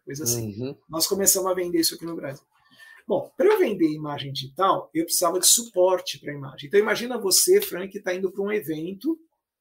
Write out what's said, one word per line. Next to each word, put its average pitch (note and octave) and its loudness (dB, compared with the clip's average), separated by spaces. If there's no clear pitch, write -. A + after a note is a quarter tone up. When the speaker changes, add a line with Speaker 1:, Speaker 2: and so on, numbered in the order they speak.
Speaker 1:
coisa C#3 -10
assim. A2+ -4
Speaker 2:
Uhum. C3+ -8
Speaker 1:
Nós D#3+ -2
começamos F#3+ 2
a F#3 0
vender F3 -2
isso E3 0
aqui E3 -12
no E3+ -8
Brasil. C#3 -12
Bom, - -2
pra F#4 4
eu G#4+ 6
vender G#3+ 2
imagem C#3+ -6
digital, D3 0
eu E3 0
precisava F3 0
de F3 4
suporte F#3 2
pra D3 -12
imagem. C#3 -14
Então, G3+ 4
imagina A3 0
você, F#3+ 4
Frank, F#3+ -8
tá F3+ -4
indo F#3 -2
pra F#3+ -4
um G3+ -2
evento, F#3+ -4